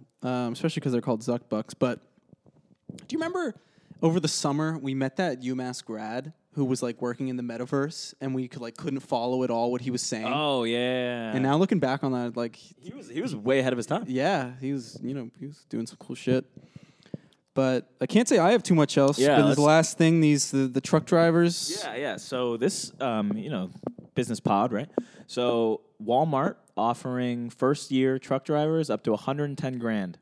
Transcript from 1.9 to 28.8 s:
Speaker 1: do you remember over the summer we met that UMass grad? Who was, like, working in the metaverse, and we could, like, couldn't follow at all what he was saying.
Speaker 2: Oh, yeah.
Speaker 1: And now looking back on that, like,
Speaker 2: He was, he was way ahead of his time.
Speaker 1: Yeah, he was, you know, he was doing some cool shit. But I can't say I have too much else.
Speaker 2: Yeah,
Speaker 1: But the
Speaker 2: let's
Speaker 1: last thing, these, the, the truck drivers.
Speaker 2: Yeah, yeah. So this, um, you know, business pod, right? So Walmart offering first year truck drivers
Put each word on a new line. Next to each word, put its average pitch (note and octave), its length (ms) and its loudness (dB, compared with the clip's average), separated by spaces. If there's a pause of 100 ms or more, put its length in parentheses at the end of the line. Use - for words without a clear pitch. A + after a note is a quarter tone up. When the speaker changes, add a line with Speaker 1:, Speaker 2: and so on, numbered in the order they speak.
Speaker 1:
do - 240 -12
you E4 40 -2
remember E4 380 -4 (460)
over E3 180 2
the E3 80 0
summer D#3 500 -2
we C3+ 160 -6
met C3+ 220 -2
that D3+ 260 -2
UMass B2+ 440 -6
grad? A#2 480 -8 (260)
Who C#3 60 0
was, B2+ 180 -2
like, A#2+ 180 -6
working B2 280 -4
in B2 80 -6
the B2 60 -6
metaverse, B2 800 -4
and C3+ 140 -4
we C3 120 -4
could, B2 140 -14
like, A#2 160 -12
couldn't C3+ 220 -6
follow B2+ 440 -2
at B2 60 0
all A#2 220 0
what B2 100 -2
he B2 100 -6
was - 100 -4
saying. A2+ 260 -6
Speaker 2:
Oh, C#3 380 0
yeah. B2 680 -2
Speaker 1:
And C3 80 -2
now C3+ 160 2
looking F#3+ 220 2
back C3+ 240 0
on C3+ 80 0
that, A#2+ 260 -4
like, A#2 200 -4
Speaker 2:
He - 360 -20
was, - 160 -18
he C3+ 120 -6
was B3+ 140 -6
way B2+ 240 2
ahead B2+ 140 2
of B2 40 0
his A#2 100 -4
time. D#3+ 200 -2
Speaker 1:
Yeah, C3 440 0 (100)
he C3+ 120 -4
was, B2 280 -10
you B2 120 -6
know, B2+ 260 -10
he C3+ 80 -12
was D3 220 -20
doing A2+ 180 -6
some - 120 -18
cool - 160 -12
shit. B2+ 300 0 (1080)
But C3 360 0 (100)
I C3 60 -2
can't A#3 220 4
say B3+ 100 6
I F3 140 6
have A#3 120 4
too F#3 120 4
much D3+ 220 4
else. C#3 220 6
Speaker 2:
Yeah, C#3 180 6
Speaker 1:
But - 40 10
the C#3+ 80 6
Speaker 2:
let's C#3 100 4
Speaker 1:
last D#3 380 6
thing, E3 240 6
these, D3 300 4
the, C3+ 160 2
the B2+ 140 -2
truck - 240 2
drivers. E3+ 800 2
Speaker 2:
Yeah, A#2+ 120 -8
yeah. B2+ 220 -6
So B2 400 -4
this, C#3 340 -2 (100)
um, A2 340 0
you A2 140 -8
know, F#2 220 -4 (440)
business A2+ 240 -2
pod, G#2+ 320 2
right? A2+ 180 -4 (380)
So A#2 540 0 (220)
Walmart C#3 520 2 (220)
offering A#2+ 720 -2
first C#3 420 0
year C3 280 2
truck C3+ 260 -4
drivers D#3 440 0